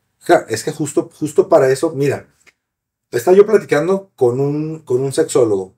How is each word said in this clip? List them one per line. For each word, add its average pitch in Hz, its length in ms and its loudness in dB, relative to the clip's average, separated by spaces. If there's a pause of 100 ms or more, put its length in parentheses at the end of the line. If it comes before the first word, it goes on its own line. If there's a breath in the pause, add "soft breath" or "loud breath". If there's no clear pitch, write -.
(220)
Ja, - 280 2
es 110 140 -4
que - 60 -4
justo, - 440 -6
justo - 340 -4
para 139 220 4
eso, 135 260 -2
mira, 131 300 -4 (840)
estaba 185 240 0
yo 202 120 8
platicando 185 720 -2
con 123 220 2
un, 151 420 -4
con 123 200 -2
un 135 140 -4
sexólogo. 110 640 0